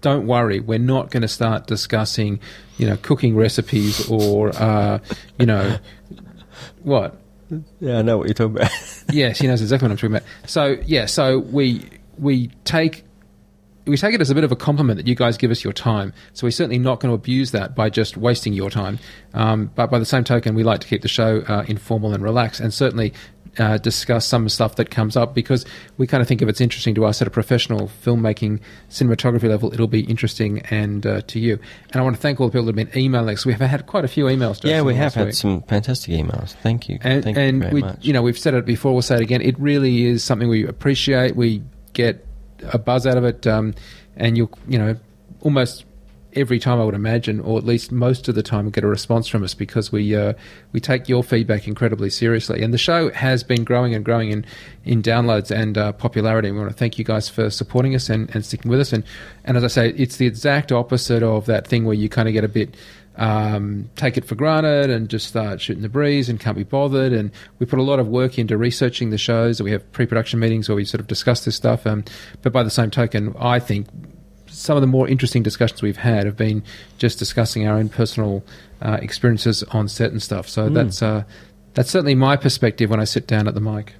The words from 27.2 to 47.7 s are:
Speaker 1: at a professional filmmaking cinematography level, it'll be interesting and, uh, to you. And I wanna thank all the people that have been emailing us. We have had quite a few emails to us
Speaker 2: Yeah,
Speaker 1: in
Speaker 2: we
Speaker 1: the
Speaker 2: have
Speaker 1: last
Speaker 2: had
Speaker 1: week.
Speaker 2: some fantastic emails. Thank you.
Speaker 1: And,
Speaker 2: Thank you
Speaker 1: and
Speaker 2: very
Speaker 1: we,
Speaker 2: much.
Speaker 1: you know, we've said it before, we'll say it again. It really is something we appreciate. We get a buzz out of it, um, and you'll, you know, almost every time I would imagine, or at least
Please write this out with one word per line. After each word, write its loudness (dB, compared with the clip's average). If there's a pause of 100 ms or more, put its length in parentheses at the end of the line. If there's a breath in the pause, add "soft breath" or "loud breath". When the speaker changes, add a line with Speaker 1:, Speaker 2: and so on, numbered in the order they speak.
Speaker 1:
at 2
a -4
professional 0 (140)
filmmaking 0 (300 loud breath)
cinematography 0
level, 0
it'll 0
be 2
interesting -2 (120)
and, -2
uh, -2
to -8
you. 0 (360 loud breath)
And 0
I 2
wanna 0
thank -2
all 2
the 0
people 0
that -2
have -4
been -2
emailing 0
us. -6
We 2
have -2
had 0
quite -2
a -2
few 0
emails 0
to -2
us 2
Speaker 2:
Yeah, 2
Speaker 1:
in 2
Speaker 2:
we 2
Speaker 1:
the 2
Speaker 2:
have 2
Speaker 1:
last -2
Speaker 2:
had 2
Speaker 1:
week. -4
Speaker 2:
some 0
fantastic -2
emails. -2 (140)
Thank -2
you. -4
Speaker 1:
And, 2
Speaker 2:
Thank 0
you 2
Speaker 1:
and 2
Speaker 2:
very 0
Speaker 1:
we, 2
Speaker 2:
much. -6
Speaker 1:
you 2
know, 4
we've 2
said 0
it 0
before, 0
we'll 4
say 2
it 4
again. 2
It 2
really 2
is 2
something 0
we 2
appreciate. 0
We 2 (320)
get 0 (480)
a 2
buzz 0
out 4
of 2
it, 0
um, 0 (440 loud breath)
and 2
you'll, 2 (160)
you 0
know, 0 (420)
almost 0 (480)
every 0
time 2
I 2
would 0
imagine, -2
or -2
at -2
least -2